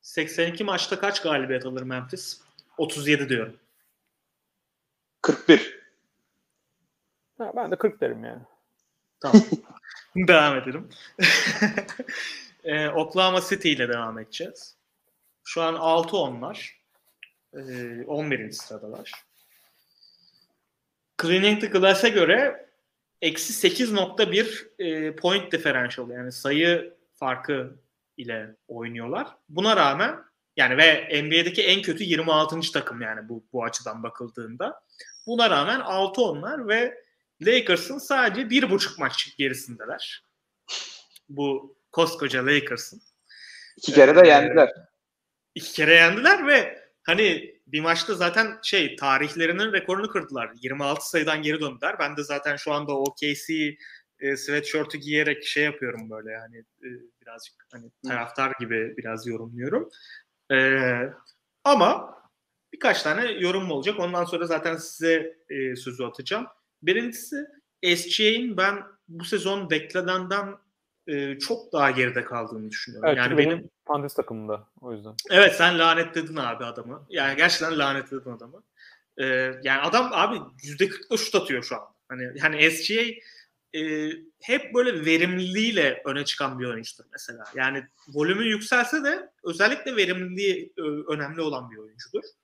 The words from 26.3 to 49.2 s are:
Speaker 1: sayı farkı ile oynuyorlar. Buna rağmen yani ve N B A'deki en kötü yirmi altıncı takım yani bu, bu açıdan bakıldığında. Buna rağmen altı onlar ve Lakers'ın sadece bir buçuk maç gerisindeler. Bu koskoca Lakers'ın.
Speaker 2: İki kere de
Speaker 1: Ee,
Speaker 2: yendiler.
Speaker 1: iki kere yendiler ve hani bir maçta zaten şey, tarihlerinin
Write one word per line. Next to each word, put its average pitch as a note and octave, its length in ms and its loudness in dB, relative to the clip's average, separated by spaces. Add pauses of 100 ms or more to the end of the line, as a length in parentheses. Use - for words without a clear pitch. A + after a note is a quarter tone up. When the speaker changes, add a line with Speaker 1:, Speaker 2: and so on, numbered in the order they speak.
Speaker 1:
sayı D#3+ 640 0 (200)
farkı C3 640 -4 (420)
ile A2 380 -10 (120)
oynuyorlar. A#2 600 -10 (220)
Buna G3 260 2
rağmen F3 400 2 (400)
yani B2+ 220 4
ve D#3 320 8 (140)
N D3 80 -2
B E3+ 100 4
A'deki E3+ 220 0
en F#3+ 180 4
kötü F#3+ 220 -4
yirmi D#3+ 280 0
altıncı D#3 400 0
takım B2 300 -4
yani A2 280 -10
bu, A2+ 140 -12 (100)
bu A#2+ 100 -4
açıdan A2+ 400 -8
bakıldığında. A#2+ 800 -10 (460)
Buna A#3 220 4
rağmen F3+ 300 2
altı F#3+ 420 0
onlar G#3+ 460 -4
ve A#3 300 -2 (440)
Lakers'ın A3 560 2
sadece B3 520 0
bir A#3 200 2
buçuk G3 300 -2
maç - 380 -4
gerisindeler. B2+ 840 -8 (1080)
Bu C#3 460 -4 (160)
koskoca C#3+ 540 0
Lakers'ın. C#3+ 560 -2 (760)
Speaker 2:
İki - 160 -4
kere C#3+ 220 12
de F3+ 60 12
Speaker 1:
Ee, F3+ 60 12
Speaker 2:
yendiler. D3 420 8 (840)
Speaker 1:
iki - 180 -12
kere D#3+ 200 6
yendiler A#3+ 540 6
ve C#4 320 4 (240)
hani F3+ 520 0 (120)
bir D3 140 -4
maçta E3 320 0
zaten F#3 500 0
şey, E3+ 320 0
tarihlerinin E3 760 0